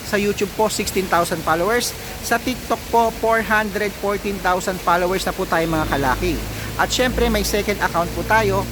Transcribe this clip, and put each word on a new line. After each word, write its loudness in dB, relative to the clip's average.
Sa -2
YouTube 0
po, 4
sixteen -2
thousand 2
followers. 0
Sa 0
TikTok -4
po, 4
four 4
hundred 0
fourteen -2
thousand 0
followers 2
na -2
po -4
tayo, 2
mga 0
kalaki. 0
At 2
syempre, 2
may 2
second 0
account 0
po -4
tayo 2